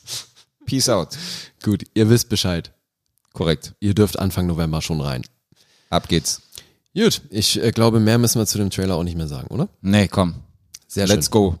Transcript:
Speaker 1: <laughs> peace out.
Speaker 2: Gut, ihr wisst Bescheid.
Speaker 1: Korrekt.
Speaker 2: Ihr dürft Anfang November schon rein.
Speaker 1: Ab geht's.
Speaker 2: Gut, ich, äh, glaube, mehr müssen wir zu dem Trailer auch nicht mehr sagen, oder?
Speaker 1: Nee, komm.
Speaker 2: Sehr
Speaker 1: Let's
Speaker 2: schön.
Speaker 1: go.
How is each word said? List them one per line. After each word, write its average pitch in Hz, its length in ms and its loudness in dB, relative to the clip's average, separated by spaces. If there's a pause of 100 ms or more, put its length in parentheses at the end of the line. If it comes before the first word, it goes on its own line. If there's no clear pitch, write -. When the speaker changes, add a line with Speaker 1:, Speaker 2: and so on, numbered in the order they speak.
(260)
Speaker 1:
<laughs> - 400 -20
peace 135 220 0
out. 101 280 -2 (460)
Speaker 2:
Gut, 101 220 0 (100)
ihr 107 160 4
wisst 117 180 4
Bescheid. 90 440 -2 (600)
Speaker 1:
Korrekt. 80 480 -2
Speaker 2:
Ihr 101 140 0
dürft 104 240 2
Anfang 92 280 -2
November 80 360 -2
schon 78 180 -4
rein. 67 220 -4 (680)
Speaker 1:
Ab - 200 -2
geht's. - 340 -2 (520)
Speaker 2:
Gut, 214 360 0
ich, 107 320 -2
äh, 117 100 2
glaube, 113 280 2
mehr 110 180 4
müssen 120 220 2
wir 107 60 0
zu - 120 -2
dem 101 120 -2
Trailer 95 260 -2
auch 80 80 -2
nicht 87 120 -6
mehr 80 120 -4
sagen, 65 200 -10
oder? 151 200 -4 (120)
Speaker 1:
Nee, 101 280 2
komm. 90 260 -2 (540)
Speaker 2:
Sehr 98 200 -4
Speaker 1:
Let's 104 180 2
Speaker 2:
schön. - 60 -6
Speaker 1:
go. 95 280 2